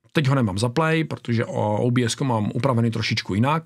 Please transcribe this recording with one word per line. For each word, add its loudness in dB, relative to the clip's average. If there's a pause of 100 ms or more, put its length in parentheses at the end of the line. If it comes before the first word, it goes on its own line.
(120)
Teď 0
ho 4
nemám 0
za 0
play, 0
protože -4
o-, -2
O 0
B 2
S -2
ko -4
mám 0
upravený 2
trošičku -4
jinak, 2